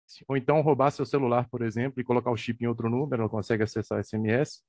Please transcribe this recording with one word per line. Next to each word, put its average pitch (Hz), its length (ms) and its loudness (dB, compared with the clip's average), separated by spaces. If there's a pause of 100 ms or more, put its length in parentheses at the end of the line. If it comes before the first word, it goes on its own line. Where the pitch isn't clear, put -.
(260)
Ou 135 100 -2
então 147 240 4
roubar 143 300 4
seu 143 160 -4
celular, 123 420 2
por 120 140 -6
exemplo, 117 380 -2
e 123 40 -2
colocar 123 280 2
o 113 40 0
chip 120 280 -6
em - 20 0
outro 117 240 -2
número, 127 320 -2
ela 110 80 0
consegue 107 320 -2
acessar 107 360 -4
o - 20 -2
S 101 160 -6
M 110 120 -2
S. 123 400 -2